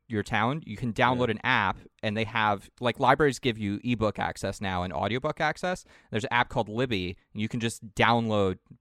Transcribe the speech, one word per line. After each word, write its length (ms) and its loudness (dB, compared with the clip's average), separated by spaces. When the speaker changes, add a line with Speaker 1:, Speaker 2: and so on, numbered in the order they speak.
Speaker 1:
your 140 -2
town, 420 0
you 140 -12
can 160 -4
download 360 4
Speaker 2:
Yeah. 20 0
Speaker 1:
an 120 -6
app, 340 2
and 120 -2
they 100 -2
have, 440 0
like, 200 -2
libraries 400 4
give 180 -2
you 260 -2
ebook 360 0
access 420 -4
now 220 -2
and 100 -6
audiobook 480 -4
access. 440 -4
There's 140 -2
an 60 -6
app 180 2
called 200 -2
Libby, 480 -2
and 80 -8
you 60 -2
can 120 -6
just 360 -6
download 640 2